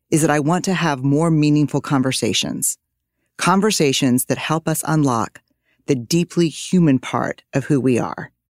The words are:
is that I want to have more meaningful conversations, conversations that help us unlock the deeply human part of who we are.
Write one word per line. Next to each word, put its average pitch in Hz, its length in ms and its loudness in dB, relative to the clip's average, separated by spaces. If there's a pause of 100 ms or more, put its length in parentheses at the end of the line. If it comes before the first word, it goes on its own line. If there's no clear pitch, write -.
(100)
is 156 100 2
that 156 100 2
I 151 100 2
want 160 260 0
to 190 80 0
have 156 280 -2
more 147 280 2
meaningful 151 500 2
conversations, 127 960 -2 (600)
conversations 160 880 2
that 131 100 -2
help - 320 -4
us 160 180 -4
unlock 139 540 0 (460)
the 147 80 2
deeply 165 540 0
human 151 500 2
part - 440 -6 (120)
of 135 100 -2
who 143 160 0
we 123 180 2
are. - 340 -8 (220)